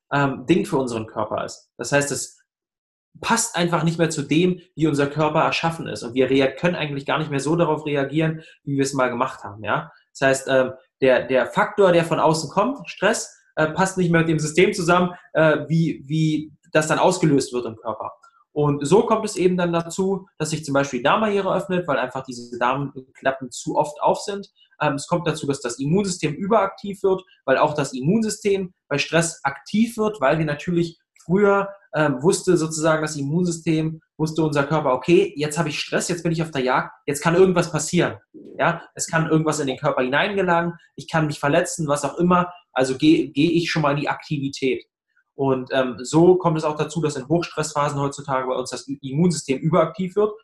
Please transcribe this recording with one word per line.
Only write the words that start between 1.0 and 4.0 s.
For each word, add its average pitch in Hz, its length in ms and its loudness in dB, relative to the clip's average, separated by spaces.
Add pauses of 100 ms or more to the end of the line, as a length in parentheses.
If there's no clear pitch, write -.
Körper - 380 -6
ist. - 320 -14
Das - 160 -8
heißt, 139 200 2
es - 260 -10 (840)
passt - 360 -2
einfach 170 260 0
nicht 160 160 2
mehr 165 120 2